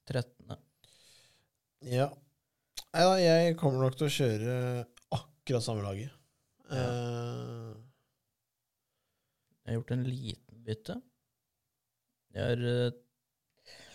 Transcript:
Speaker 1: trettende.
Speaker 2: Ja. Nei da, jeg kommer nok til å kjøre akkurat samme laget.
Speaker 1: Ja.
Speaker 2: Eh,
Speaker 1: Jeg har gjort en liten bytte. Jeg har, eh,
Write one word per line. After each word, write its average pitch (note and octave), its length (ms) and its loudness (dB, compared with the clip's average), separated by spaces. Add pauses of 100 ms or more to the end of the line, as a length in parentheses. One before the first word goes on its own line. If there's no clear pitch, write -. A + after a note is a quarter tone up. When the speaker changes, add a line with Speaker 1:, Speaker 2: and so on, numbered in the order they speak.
Speaker 1:
trettende. - 520 -6 (1200)
Speaker 2:
Ja. C3 300 0 (840)
Nei E3 80 0
da, F#3 160 8
jeg E3+ 400 6
kommer C#3 240 2
nok C3 160 2
til D3+ 120 0
å C#3+ 40 0
kjøre B2 720 0 (240)
akkurat - 520 -4
samme G#2+ 200 -4
laget. G2+ 280 -6 (600)
Speaker 1:
Ja. C3+ 60 -4
Speaker 2:
Eh, A#2+ 1000 -6 (1900)
Speaker 1:
Jeg A#2 100 -6
har A#2 60 -2
gjort - 120 -12
en B2 120 -2
liten A#2+ 600 -10
bytte. E3 380 -8 (1300)
Jeg G2 80 -6
har, A#2+ 160 0
eh, A#2+ 320 0 (1040)